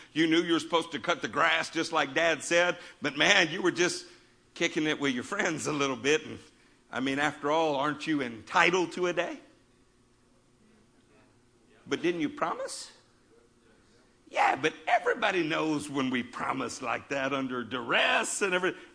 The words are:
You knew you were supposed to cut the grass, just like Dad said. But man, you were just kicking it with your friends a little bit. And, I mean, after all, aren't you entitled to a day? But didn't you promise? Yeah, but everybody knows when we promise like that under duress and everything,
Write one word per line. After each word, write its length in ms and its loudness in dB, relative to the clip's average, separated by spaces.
You 140 2
knew 140 4
you 120 0
were 60 4
supposed 320 -2
to 80 -6
cut 220 0
the 60 -4
grass, 420 2
just 220 -2
like 220 0
Dad 300 2
said. 340 4
But 160 -2
man, 320 6
you 120 -6
were 100 2
just 340 0
kicking 320 0
it 120 -2
with 140 0
your 100 -4
friends 440 -2
a 60 0
little 220 0
bit. 300 2
And, 140 -12
I 80 -6
mean, 200 -2
after 320 -2
all, 240 2
aren't 320 -2
you 140 0
entitled 720 2
to 140 -2
a 60 0
day? 260 -4
But 160 -4
didn't 200 -2
you 80 -2
promise? 600 -8
Yeah, 280 2
but 160 0
everybody 560 2
knows 480 -2
when 200 0
we 120 0
promise 600 -6
like 260 -4
that 240 -2
under 320 -2
duress 800 0
and 120 0
everything, 240 0